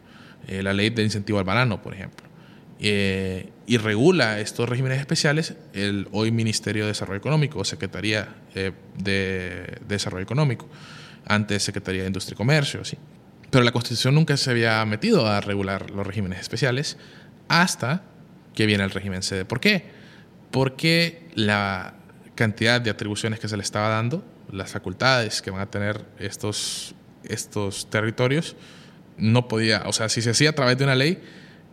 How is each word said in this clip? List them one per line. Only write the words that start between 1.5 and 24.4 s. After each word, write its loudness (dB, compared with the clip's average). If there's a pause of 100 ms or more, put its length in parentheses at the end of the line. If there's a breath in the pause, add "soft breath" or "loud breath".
por -12
ejemplo. -14 (540 loud breath)
Eh, 0 (180)
y 4
regula 4
estos -2
regímenes -2
especiales 0 (200)
el -4
hoy 2
Ministerio 0
de 0
Desarrollo -6
Económico 0
o -4
Secretaría, -4 (200)
eh, -2 (260)
de, -4
de -
Desarrollo -4
Económico, 0 (580 loud breath)
antes 0
Secretaría -4
de -2
Industria -6
y -10
Comercio, 2
¿sí? -10 (540)
Pero 8
la 6
Constitución 2
nunca 4
se 0
había 4
metido 2
a 2
regular -2
los -6
regímenes -4
especiales -2 (540 loud breath)
hasta 2 (520)
que 4
viene 4
el -2
régimen -6
sede. -4
¿Por -6
qué? 2 (680 loud breath)
Porque 0
la 0 (400)
cantidad 2
de 0
atribuciones -4
que -6
se -4
le -4
estaba 0
dando, -2 (280)